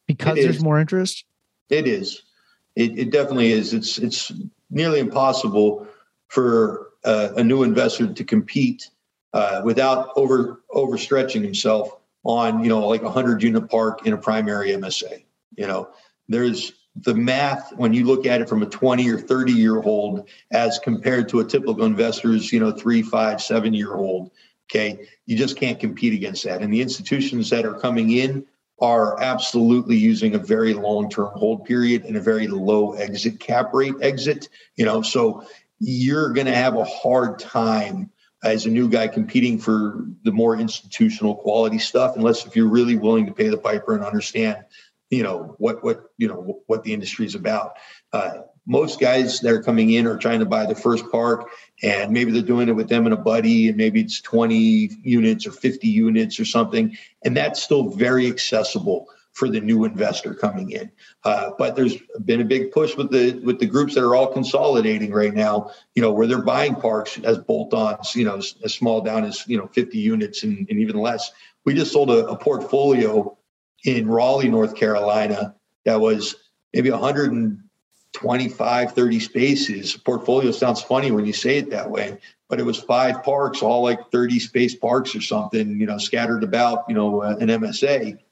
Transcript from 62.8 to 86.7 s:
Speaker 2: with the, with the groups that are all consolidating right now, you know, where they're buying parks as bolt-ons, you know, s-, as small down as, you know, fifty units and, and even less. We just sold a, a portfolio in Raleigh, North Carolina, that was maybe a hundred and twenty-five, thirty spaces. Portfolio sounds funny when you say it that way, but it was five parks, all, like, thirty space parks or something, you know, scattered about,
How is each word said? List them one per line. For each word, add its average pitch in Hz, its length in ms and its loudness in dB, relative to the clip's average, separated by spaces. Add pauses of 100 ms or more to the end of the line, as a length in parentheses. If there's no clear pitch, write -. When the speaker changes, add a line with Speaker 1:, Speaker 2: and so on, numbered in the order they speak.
Speaker 2:
with 131 160 -4
the, 123 220 4 (100)
with 123 160 -2
the 127 60 2
groups 143 280 0
that 135 80 2
are 120 140 4
all 135 120 4
consolidating 120 840 0
right 104 220 2
now, 107 360 -2 (240)
you 123 80 0
know, 113 80 4
where 107 160 2
they're 120 160 0
buying 139 320 0
parks 110 460 -4
as 113 180 2
bolt-ons, 110 800 -2
you 120 80 0
know, 101 140 -2
s-, - 260 -10
as 107 100 -6
small 113 280 0
down 107 240 -2
as, - 200 -10
you 117 120 -2
know, 95 100 -6
fifty 123 300 -2
units 107 460 -2
and, 101 260 -4
and 107 100 -2
even 107 160 0
less. - 380 -4 (320)
We 139 80 2
just 151 180 0
sold 139 200 4
a, 113 160 4
a 110 100 -8
portfolio 120 1000 0 (460)
in 120 240 0
Raleigh, 127 400 2
North 110 260 2
Carolina, 104 800 0 (300)
that 113 160 2
was 107 360 0 (380)
maybe 127 160 2
a 117 80 -2
hundred 139 360 0
and 110 260 -2 (540)
twenty-five, 123 800 -2
thirty 117 260 2
spaces. 117 800 -2
Portfolio 127 540 0
sounds 117 300 0
funny 135 300 0
when 104 140 2
you 104 80 -2
say 135 240 0
it - 140 -4
that 107 200 -6
way, 104 260 -6 (300)
but 117 140 -4
it - 20 -2
was - 160 -4
five 127 420 0
parks, 139 400 -2
all, 120 220 2
like, 120 300 -2
thirty 123 260 2
space 120 360 0
parks 127 380 0
or 110 60 -6
something, 107 580 -2
you 107 80 0
know, 104 120 -6
scattered 113 440 -2
about, 117 460 0